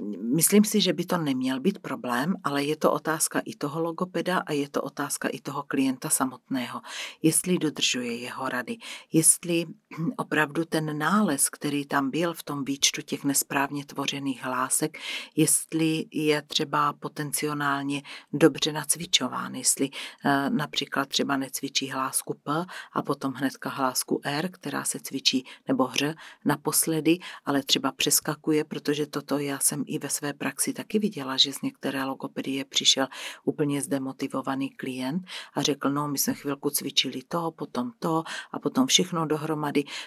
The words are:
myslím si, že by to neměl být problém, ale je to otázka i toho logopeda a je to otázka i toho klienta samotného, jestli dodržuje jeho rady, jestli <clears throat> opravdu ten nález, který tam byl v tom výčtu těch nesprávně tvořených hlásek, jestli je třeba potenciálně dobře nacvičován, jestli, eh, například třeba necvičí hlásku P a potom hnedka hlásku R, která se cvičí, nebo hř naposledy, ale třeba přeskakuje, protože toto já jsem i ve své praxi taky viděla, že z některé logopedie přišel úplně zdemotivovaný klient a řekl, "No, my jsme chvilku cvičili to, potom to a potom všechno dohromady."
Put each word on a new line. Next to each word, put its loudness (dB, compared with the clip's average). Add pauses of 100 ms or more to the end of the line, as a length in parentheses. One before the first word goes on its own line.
(360)
myslím 8
si, 4
že 2
by -2
to 2
neměl 0
být 0
problém, -2
ale 0
je 0
to 4
otázka 0
i -10
toho -4
logopeda -2
a -2
je 0
to -2
otázka -4
i -4
toho -6
klienta 0
samotného, -2 (400)
jestli 4
dodržuje -2
jeho -6
rady, -4 (360)
jestli 4 (260)
<clears throat> -2
opravdu 0
ten -2
nález, 4
který -4
tam 0
byl 0
v -12
tom -4
výčtu 2
těch -6
nesprávně 0
tvořených -4
hlásek, 0 (380)
jestli 2
je 4
třeba 0
potenciálně -2 (320)
dobře 6
nacvičován, -2
jestli, 2 (360)
eh, 4
například 0
třeba 0
necvičí -4
hlásku -4 (100)
P 0 (280)
a 0
potom -2
hnedka -4
hlásku -2
R, -2
která -6
se -4
cvičí, 0 (220)
nebo 4
hř 0 (420)
naposledy, 2 (260)
ale 2
třeba 4
přeskakuje, 2
protože -2
toto -2
já -4
jsem 0
i -4
ve -8
své -4
praxi -4
taky -2
viděla, -2
že 2
z -8
některé -4
logopedie -4
přišel 4 (360)
úplně 0
zdemotivovaný -2
klient -4 (280)
a -2
řekl, 2
"No, 0
my -2
jsme 0
chvilku -2
cvičili -2
to, -2
potom -4
to 2 (280)
a -6
potom 2
všechno 2
dohromady." 0 (240)